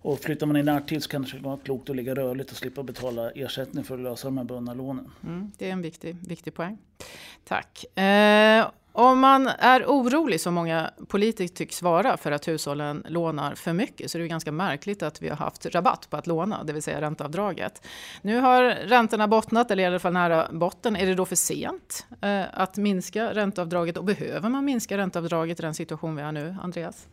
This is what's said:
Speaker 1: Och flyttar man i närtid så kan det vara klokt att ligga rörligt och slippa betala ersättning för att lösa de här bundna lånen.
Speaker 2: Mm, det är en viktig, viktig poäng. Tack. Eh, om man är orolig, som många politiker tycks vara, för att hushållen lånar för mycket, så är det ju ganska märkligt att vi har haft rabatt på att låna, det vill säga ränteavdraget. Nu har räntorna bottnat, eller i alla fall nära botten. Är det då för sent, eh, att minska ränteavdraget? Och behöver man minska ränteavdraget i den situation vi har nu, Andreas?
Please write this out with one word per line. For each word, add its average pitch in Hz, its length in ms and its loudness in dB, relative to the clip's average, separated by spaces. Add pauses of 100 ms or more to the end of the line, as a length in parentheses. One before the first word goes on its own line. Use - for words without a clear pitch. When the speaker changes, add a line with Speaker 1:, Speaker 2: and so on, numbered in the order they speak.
Speaker 1:
Och 143 180 -2
flyttar 151 280 -4
man 147 100 2
i 143 60 2
närtid 147 400 0
så - 60 -10
kan 139 120 -6
det 131 180 -12
vara 135 180 -8
klokt 135 320 -8
att 135 60 -4
ligga 127 200 -4
rörligt 131 360 -4
och 120 60 -14
slippa 131 260 -10
betala 120 480 -6
ersättning 131 520 -8
för 135 120 -8
att 127 60 -10
lösa 127 260 -8
de 135 100 -4
här 123 80 -4
bundna 120 280 -8
lånen. 131 380 -10 (120)
Speaker 2:
Mm, 180 340 -10
det 190 120 -8
är 190 40 -6
en 185 80 -6
viktig, 165 360 -12 (100)
viktig 165 260 -12
poäng. 185 240 -8 (680)
Tack. - 540 -6
Eh, 208 680 8 (240)
om 254 280 6
man 269 280 8
är 247 380 6
orolig, 262 560 2
som 175 120 -2
många 165 380 -2 (160)
politiker 202 480 0
tycks - 260 -8
vara, 175 360 4
för 147 140 -4
att 147 160 -2
hushållen 147 600 -4
lånar 156 480 -4
för 170 180 -6
mycket, - 380 -4
så 170 60 -6
är - 20 -4
det 170 40 -4
ju 165 60 -8
ganska 190 220 -6
märkligt 175 520 -4
att 156 180 -8
vi 156 80 -6
har 151 60 -4
haft - 300 -8
rabatt 175 440 0
på 151 80 -6
att 147 100 -8
låna, 170 360 -4
det 151 100 -8
vill 151 100 -8
säga 151 180 -4
ränteavdraget. 151 800 -6 (400)
Nu 220 180 0
har 254 240 8
räntorna 220 640 2
bottnat, 220 440 2
eller 190 120 2
i - 20 4
alla 180 140 2
fall 175 140 0
nära 170 380 4
botten. 185 440 -2
Är 185 100 0
det 185 100 2
då 180 100 2
för 180 100 -4
sent, - 680 -4 (160)
eh, 202 220 -2 (100)
att 190 240 -2
minska 202 560 -2
ränteavdraget? 175 640 -2
Och 165 60 -6
behöver 175 460 -2
man 277 160 -2
minska 233 320 -2
ränteavdraget 170 640 -2
i - 20 -8
den 160 120 -6
situation 160 420 -6
vi 143 60 -6
har 151 100 -6
nu, 156 320 -8
Andreas? 175 480 -10